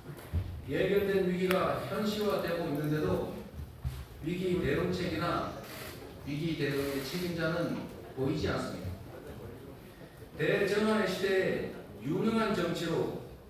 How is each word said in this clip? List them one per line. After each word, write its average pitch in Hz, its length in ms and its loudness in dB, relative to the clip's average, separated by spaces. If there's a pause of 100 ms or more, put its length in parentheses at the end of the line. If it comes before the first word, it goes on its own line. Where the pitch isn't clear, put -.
(680)
예견된 190 640 4
위기가 180 560 2
현실화되고 190 840 2
있는데도 151 680 0 (880)
위기 180 360 2
대응책이나 170 920 2 (760)
위기 151 300 0
대응의 139 480 0
책임자는 165 720 0 (400)
보이지 - 320 2
않습니다. - 420 -2 (1500)
대전환의 202 720 4
시대에 190 640 2 (300)
유능한 214 520 2
정치로 170 680 0 (280)